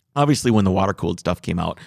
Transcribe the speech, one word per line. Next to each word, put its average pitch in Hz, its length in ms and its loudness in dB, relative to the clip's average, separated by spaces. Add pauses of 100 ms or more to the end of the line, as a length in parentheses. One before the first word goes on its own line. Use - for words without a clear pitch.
(160)
Obviously, 143 340 2
when 107 140 4
the 92 80 2
water-cooled 92 480 -2
stuff 87 200 -4
came 87 200 -4
out, 82 260 -6